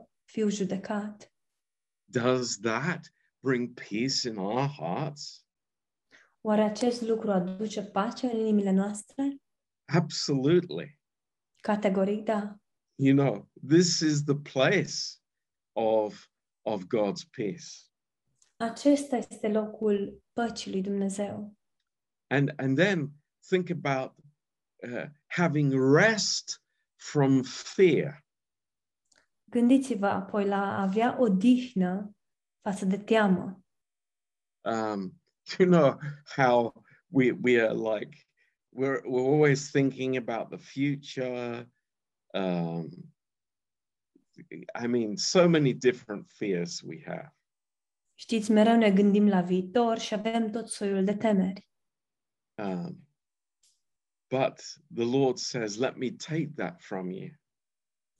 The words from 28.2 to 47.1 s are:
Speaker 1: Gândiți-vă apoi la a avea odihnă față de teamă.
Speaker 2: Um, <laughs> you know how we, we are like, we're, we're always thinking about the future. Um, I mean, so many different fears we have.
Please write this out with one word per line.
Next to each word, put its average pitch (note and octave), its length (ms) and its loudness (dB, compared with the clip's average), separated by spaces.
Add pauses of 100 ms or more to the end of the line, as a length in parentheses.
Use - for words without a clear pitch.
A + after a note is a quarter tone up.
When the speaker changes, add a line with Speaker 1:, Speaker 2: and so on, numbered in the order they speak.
Speaker 1:
Gândiți-vă A#3+ 580 2
apoi G3+ 380 -2
la G3+ 120 -2
a G3+ 240 -2
avea A3 380 0
odihnă G3+ 960 2 (460)
față G3 240 -6
de F#3+ 120 0
teamă. G3+ 680 0 (960)
Speaker 2:
Um, G#2+ 600 -4 (240)
<laughs> - 140 -4
you F#3 100 6
know D#3 300 6 (360)
how A#2+ 480 2 (240)
we, B2 240 4 (100)
we A#2+ 200 4
are A2 120 2
like, A2 540 -6 (440)
we're, C3+ 340 -2
we're B2+ 280 0
always D3 380 4
thinking C3 460 0
about A2+ 320 -6
the - 80 -10
future. B2+ 1120 -6 (640)
Um, E2+ 560 -2 (1900)
I A#2+ 40 -4
mean, A#2 300 -2
so F3+ 300 4
many D#3 260 4
different - 580 -2
fears F#2 500 -4
we F#2 240 -14
have. - 280 -12 (840)